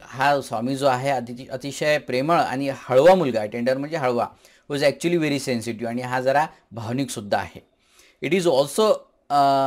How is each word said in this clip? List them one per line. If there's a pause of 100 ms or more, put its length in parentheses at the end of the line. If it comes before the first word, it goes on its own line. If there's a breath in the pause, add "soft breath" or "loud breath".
हा
स्वामी
जो
आहे
अति-,
अतिशय
प्रेमळ
आणि
हळवा
मुलगा
आहे,
टेंडर
म्हणजे
हळवा, (440 soft breath)
who
is
actually
very
sensitive,
आणि
हा
जरा (240 loud breath)
भावनिकसुद्धा
आहे. (680 soft breath)
It
is
also, (360)
अ, (260)